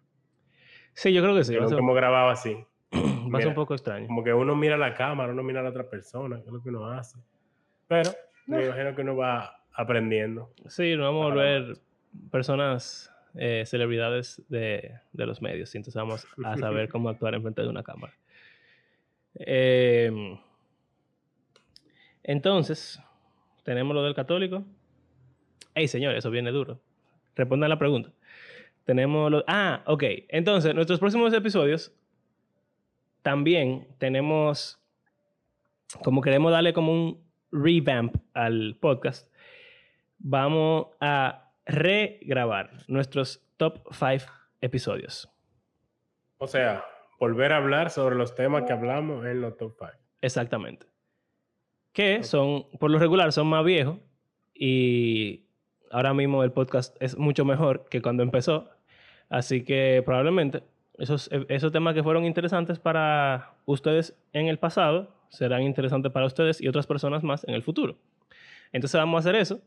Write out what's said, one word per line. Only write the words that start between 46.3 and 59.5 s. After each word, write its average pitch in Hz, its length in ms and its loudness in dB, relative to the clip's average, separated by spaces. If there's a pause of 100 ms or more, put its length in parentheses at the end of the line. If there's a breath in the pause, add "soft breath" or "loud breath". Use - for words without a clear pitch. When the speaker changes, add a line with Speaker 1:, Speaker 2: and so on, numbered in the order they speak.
Speaker 2:
O 135 80 -10
sea, 120 380 0 (360)
volver 123 320 2
a 151 60 4
hablar 143 320 2
sobre 131 260 0
los 120 180 -2
temas 139 300 0
que - 80 -2
hablamos 127 540 -4
en 123 140 -4
los 117 160 -8
top 110 220 -12
five. 120 200 -18 (240)
Speaker 1:
Exactamente. 117 640 -4 (1040)
Que 202 260 2
Speaker 2:
Ok. 226 60 -6
Speaker 1:
son, 143 420 0 (120)
por 151 120 2
lo 156 80 6
regular, 165 340 4
son 156 160 2
más 160 160 2
viejos 165 340 2 (560)
y 120 880 0 (460)
ahora 135 240 0
mismo 139 300 2
el 127 80 2
podcast 131 500 -2
es 131 160 -6
mucho 147 260 2
mejor 139 460 0
que 123 100 -2
cuando 123 220 0
empezó. 127 480 0 (580 soft breath)
Así 127 360 -2